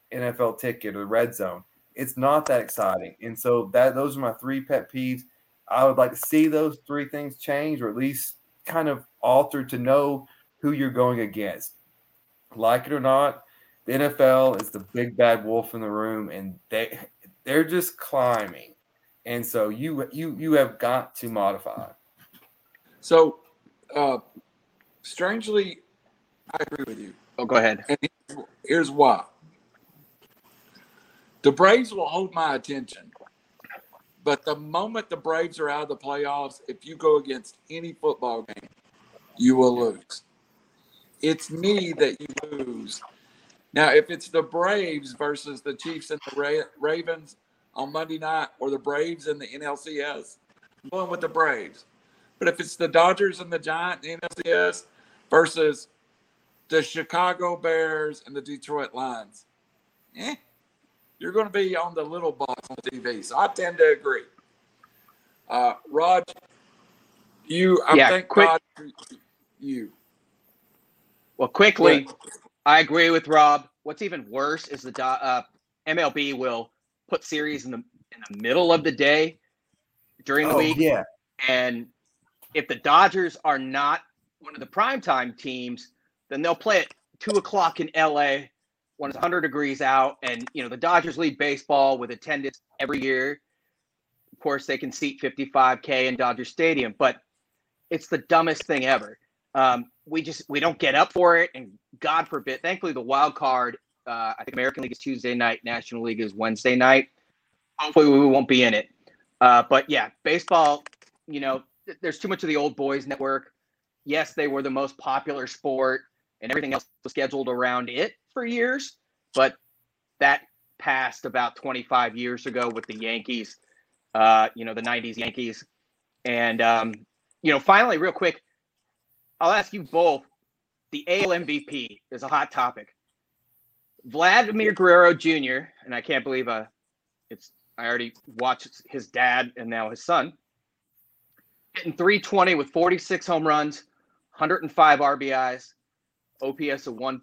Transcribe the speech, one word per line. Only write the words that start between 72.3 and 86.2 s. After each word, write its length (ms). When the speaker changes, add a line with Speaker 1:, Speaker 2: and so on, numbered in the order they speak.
Speaker 3:
I 160
agree 280
with 180
Rob. 420
What's 180
even 280
worse 380
is 140
the 100
Do-, 100
uh, 400
M 100
L 140
B 220
will 380
put 160
series 420
in 60
the, 60
in 520
the 80
middle 360
of 100
the 80
day 480
during 240
the 40
Speaker 1:
Oh, 40
Speaker 3:
week. 200
Speaker 1:
yeah. 260
Speaker 3:
And 400
if 140
the 80
Dodgers 680
are 120
not 440
one 140
of 60
the 80
primetime 720
teams, 560